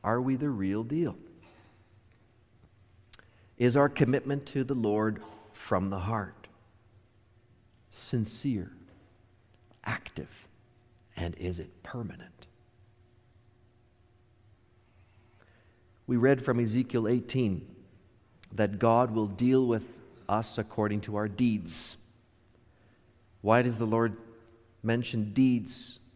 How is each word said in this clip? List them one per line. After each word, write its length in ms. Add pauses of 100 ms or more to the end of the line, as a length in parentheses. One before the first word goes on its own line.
Are 160
we 160
the 140
real 340
deal? 320 (2500)
Is 180
our 140
commitment 580
to 160
the 100
Lord 480 (300)
from 400
the 80
heart? 480 (1400)
Sincere, 800 (1120)
active, 640 (680)
and 200
is 240
it 240
permanent? 640 (3500)
We 100
read 240
from 180
Ezekiel 480
eighteen 600 (840)
that 280
God 320
will 160
deal 400
with 340 (260)
us 300
according 440
to 160
our 100
deeds. 720 (1400)
Why 200
does 160
the 80
Lord 320 (640)
mention 520
deeds? 680 (160)